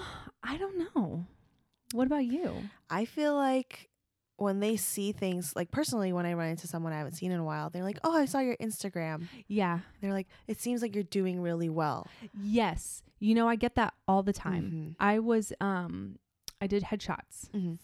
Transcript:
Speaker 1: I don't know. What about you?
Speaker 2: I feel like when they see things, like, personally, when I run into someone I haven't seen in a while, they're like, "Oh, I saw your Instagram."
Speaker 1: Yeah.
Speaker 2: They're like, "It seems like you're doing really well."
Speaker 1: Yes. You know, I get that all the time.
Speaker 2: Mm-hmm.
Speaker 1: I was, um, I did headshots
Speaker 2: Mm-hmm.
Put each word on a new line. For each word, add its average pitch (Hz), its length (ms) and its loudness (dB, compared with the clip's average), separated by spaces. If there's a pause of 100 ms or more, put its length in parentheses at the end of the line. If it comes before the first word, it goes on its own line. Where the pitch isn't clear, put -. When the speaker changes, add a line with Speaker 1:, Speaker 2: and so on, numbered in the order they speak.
(440)
Speaker 1:
I 262 140 -4
don't 392 200 -4 (180)
know. 180 300 0 (680)
What 247 140 2
about 285 180 2
you? 277 280 -2 (360)
Speaker 2:
I 196 160 0
feel 294 300 2
like 262 540 0 (480)
when 202 220 2
they 214 160 2
see 202 380 -2
things, 180 420 -2
like, 175 160 -4
personally, 226 400 0
when 175 140 0
I 175 80 0
run 165 160 -2
into 165 180 -6
someone 165 240 -4
I 156 60 -4
haven't 151 160 -6
seen 185 180 -4
in 180 80 0
a 165 40 0
while, 156 260 -4
they're 180 160 -6
like, 202 180 -4
"Oh, 330 100 2
I 311 120 6
saw 277 140 0
your 254 180 2
Instagram." 170 720 -4 (200)
Speaker 1:
Yeah. 180 320 2 (220)
Speaker 2:
They're 196 100 -2
like, 196 160 -2 (200)
"It 214 120 -4
seems 240 220 -2
like 226 120 -2
you're 202 120 0
doing 185 360 0
really 170 280 0
well." 151 380 0 (340)
Speaker 1:
Yes. 208 600 0 (180)
You 214 140 6
know, 233 140 6
I 233 80 4
get 233 200 0
that 226 180 4 (160)
all 196 140 6
the 196 100 4
time. 175 320 -2
Speaker 2:
Mm-hmm. 156 340 -4
Speaker 1:
I 208 200 6
was, 226 420 2
um, 190 560 -2 (420)
I 196 80 0
did 202 160 2
headshots - 720 -6
Speaker 2:
Mm-hmm. 180 280 -2